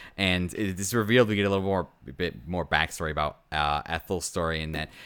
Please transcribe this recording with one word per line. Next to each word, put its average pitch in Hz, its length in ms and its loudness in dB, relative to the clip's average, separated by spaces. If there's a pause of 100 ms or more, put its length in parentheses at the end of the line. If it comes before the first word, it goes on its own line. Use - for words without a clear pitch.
(180)
and 90 360 2
it 95 260 -2
is 98 140 -4
revealed 117 340 6
we 107 80 0
get 101 100 2
a 98 40 2
little 98 160 2
more, 95 240 0 (180)
a 67 60 -14
bit 85 340 -4
more 87 180 -2
backstory 80 460 0
about, 76 280 -2 (120)
uh, 76 340 0
Ethel's 82 380 -4
story 82 380 -2
in 78 100 -6
that 78 180 -6 (160)